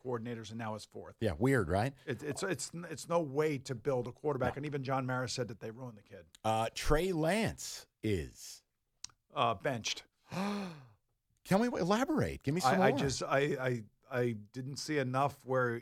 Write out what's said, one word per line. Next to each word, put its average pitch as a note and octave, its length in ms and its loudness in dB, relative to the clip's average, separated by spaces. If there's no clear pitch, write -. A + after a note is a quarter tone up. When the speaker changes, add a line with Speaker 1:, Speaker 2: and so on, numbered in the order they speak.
Speaker 1:
coordinators A#2 440 -4
and A2+ 100 -10
now A2 140 -4
his G#2 100 -8
fourth. G2 380 -14
Speaker 2:
Yeah, G#2+ 180 2
weird, A#2 300 4
right? G#2+ 240 2
Speaker 1:
It, C#3 160 -4
it's, D3 220 -4
it's, F3+ 260 -4
it's - 160 -10
no E3+ 140 2
way D3 380 0
to - 160 -6
build B2 340 0
a - 20 -14
quarterback, B2+ 440 0
Speaker 2:
No. - 20 -8
Speaker 1:
and C#3+ 80 -6
even C#3 180 -4
John C3+ 220 0
Mara B2+ 240 -2
said B2 180 -2
that A2 140 -12
they A2 100 -8
ruined A#2 260 -14
the G2 60 -20
kid. F#2+ 220 -20
Speaker 2:
Uh, A2 320 2
Trey F3 380 2
Lance D#3+ 720 -2
is - 580 -4
Speaker 1:
Uh, B2 220 2
benched. A#2 480 -4
Speaker 2:
<gasps> F#3 600 -6
Can F#3+ 140 4
we A#3+ 80 4
elaborate? G#3+ 760 0
Give C#3 100 0
me F3 80 0
some F#3 200 6
Speaker 1:
I, D#3 60 8
I - 40 8
Speaker 2:
more. - 80 2
Speaker 1:
just, C3+ 240 0
I, D3+ 140 2
I, B2+ 460 0
I B2 240 0
didn't C3 240 -8
see D3+ 200 -2
enough C3+ 460 2
where A#2+ 380 2